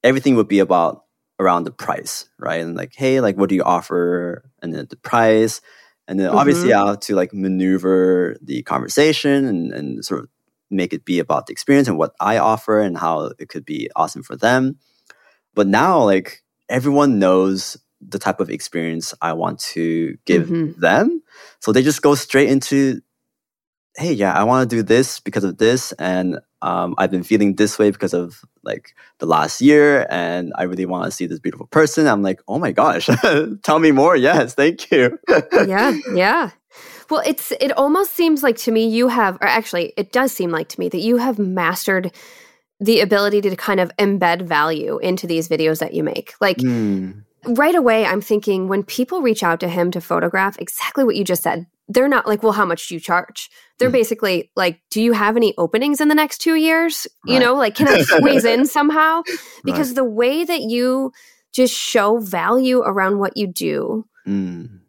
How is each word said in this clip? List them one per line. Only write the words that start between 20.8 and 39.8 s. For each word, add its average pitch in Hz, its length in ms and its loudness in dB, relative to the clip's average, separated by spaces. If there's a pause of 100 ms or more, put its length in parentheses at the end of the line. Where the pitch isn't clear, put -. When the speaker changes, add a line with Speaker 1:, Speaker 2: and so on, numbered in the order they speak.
Speaker 1:
them. 202 420 2 (380)
So 110 120 -2
they 127 100 4
just 143 200 0
go 147 120 4
straight 139 360 0
into, 135 500 0 (960)
"Hey, 165 160 -4
yeah, 101 200 0
I 101 120 2
wanna 127 220 2
do 113 160 -2
this 117 380 2
because 101 240 -4
of 90 140 -4
this. 117 400 0
And, 92 400 -2 (240)
um, 87 360 -4
I've 90 120 0
been 92 140 -4
feeling 101 320 0
this 104 220 0
way 107 120 4
because 95 240 -6
of, 87 280 -6 (220)
like, - 300 -12 (240)
the 73 80 -6
last 80 340 0
year. 147 500 6
And 87 460 -4
I - 80 -4
really 90 220 -4
wanna 90 240 -4
see - 160 -8
this 82 140 -10
beautiful - 260 -10
person." 156 400 2
I'm 104 160 2
like, 92 260 -2
"Oh 117 100 -4
my 151 140 -4
gosh, 110 340 2
<laughs> 143 560 0
tell 151 160 2
me 160 140 6
more. 151 240 4
Yes, 131 380 2
thank 160 360 0
you." 127 280 2 (100)
<laughs> - 0 - (380)
Speaker 2:
Yeah, 208 260 2 (220)
yeah. 220 360 0 (600)
Well, 311 160 -2
it's, - 340 -4
it 269 160 2
almost 302 380 0
seems 311 280 2
like 240 220 2
to 226 80 0
me 226 160 2
you 233 200 2
have, 214 280 0
or - 100 -2
actually, 180 500 -2